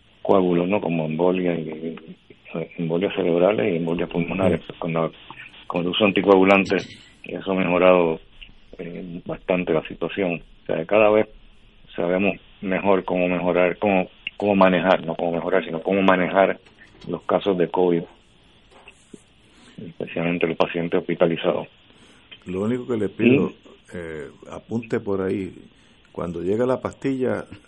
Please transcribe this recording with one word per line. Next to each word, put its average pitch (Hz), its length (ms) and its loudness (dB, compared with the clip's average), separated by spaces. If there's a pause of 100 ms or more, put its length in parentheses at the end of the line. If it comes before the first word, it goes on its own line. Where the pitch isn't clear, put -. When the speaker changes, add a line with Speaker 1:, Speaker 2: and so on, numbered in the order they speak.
(220)
Speaker 1:
coágulos, 90 460 2
¿no? 104 140 0
Como 82 240 -2
embolia 87 520 0
y, 80 120 -8
y, 82 300 -10 (300)
y - 520 -12
embolias 85 340 -2
cerebrales 92 580 2
y 82 40 -2
embolias 82 320 -2
pulmonares. 87 580 -2
Pues - 100 -16
con 85 160 -6
la, 82 160 0 (580)
con 87 140 -4
el 87 60 -2
uso 90 160 0
de 101 60 6
anticoagulantes, 95 880 4 (240)
eso 90 280 -8
ha 95 40 0
mejorado, 90 640 4 (580)
eh, 87 480 -12
bastante 90 480 -2
la 78 140 0
situación. 85 540 -4 (220)
O - 20 -20
sea, 82 200 -4
cada 104 240 4
vez 107 180 4 (680)
sabemos 92 400 0 (260)
mejor 92 420 0
cómo 90 240 0
mejorar, 87 500 0
cómo, 95 300 2 (300)
cómo 101 180 0
manejar, 92 500 4
no 82 100 -6
cómo 85 160 -4
mejorar, 85 340 0
sino 82 160 -6
cómo 98 200 0
manejar 92 580 2 (480)
los 87 160 -8
casos 92 340 0
de 82 120 0
covid, 87 340 0 (1800)
especialmente 85 580 -4
los 82 120 -2
pacientes 85 420 0
hospitalizados. 85 680 0 (800)
Speaker 2:
Lo 92 180 -4
único 123 240 -4
que 120 100 -2
le 98 120 -2
pido, 123 400 4
Speaker 1:
¿Sí? - 60 -18 (400)
Speaker 2:
eh, 80 320 -10 (240)
apunte 113 480 -6
por 101 220 -4
ahí, 95 320 -4 (580)
cuando 85 300 -8
llegue 104 240 0
la 127 140 0
pastilla, 120 640 -4 (220)